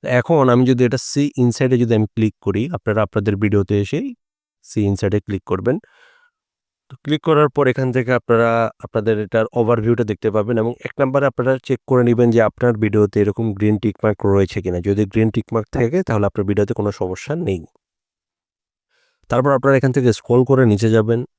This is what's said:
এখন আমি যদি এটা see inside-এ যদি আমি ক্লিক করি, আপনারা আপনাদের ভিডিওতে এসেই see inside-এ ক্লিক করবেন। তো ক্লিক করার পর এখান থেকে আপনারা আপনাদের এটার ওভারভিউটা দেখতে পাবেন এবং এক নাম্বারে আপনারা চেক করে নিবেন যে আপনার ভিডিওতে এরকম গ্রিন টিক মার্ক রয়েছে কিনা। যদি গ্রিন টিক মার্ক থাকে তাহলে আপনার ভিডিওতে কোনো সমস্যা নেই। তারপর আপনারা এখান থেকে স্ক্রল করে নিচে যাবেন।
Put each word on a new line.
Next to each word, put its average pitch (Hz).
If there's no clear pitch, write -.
এখন 135
আমি 123
যদি 127
এটা 120
see 143
inside-এ 123
যদি 117
আমি 107
ক্লিক 110
করি, 98
আপনারা 110
আপনাদের 104
ভিডিওতে 101
এসেই 160
see -
inside-এ 101
ক্লিক 98
করবেন। 101
তো -
ক্লিক 147
করার 151
পর 143
এখান 131
থেকে 123
আপনারা 117
আপনাদের 110
এটার 110
ওভারভিউটা 117
দেখতে 107
পাবেন 107
এবং 113
এক -
নাম্বারে 139
আপনারা 127
চেক 127
করে 127
নিবেন 120
যে 117
আপনার 117
ভিডিওতে 104
এরকম 104
গ্রিন 107
টিক 104
মার্ক 107
রয়েছে 98
কিনা। 90
যদি 101
গ্রিন 110
টিক 107
মার্ক 113
থাকে 131
তাহলে 104
আপনার 98
ভিডিওতে 104
কোনো 104
সমস্যা 92
নেই। 95
তারপর 131
আপনারা 135
এখান 131
থেকে 127
স্ক্রল 123
করে 131
নিচে 110
যাবেন। 110